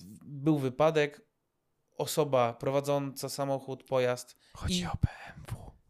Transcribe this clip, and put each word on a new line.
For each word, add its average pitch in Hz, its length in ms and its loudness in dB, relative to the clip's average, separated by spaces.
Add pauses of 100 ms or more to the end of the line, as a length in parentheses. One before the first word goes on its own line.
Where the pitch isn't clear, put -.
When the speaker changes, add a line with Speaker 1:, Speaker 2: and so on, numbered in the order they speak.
(240)
Speaker 1:
był 147 340 0
wypadek, 147 640 2 (760)
osoba 131 580 2
prowadząca 139 720 0
samochód, 135 560 -4
pojazd 123 520 0 (180)
Speaker 2:
Chodzi 180 260 -2
Speaker 1:
i 175 60 -4
Speaker 2:
o - 40 -6 (120)
B - 60 4 (280)
M - 100 -18
W. - 240 -12 (200)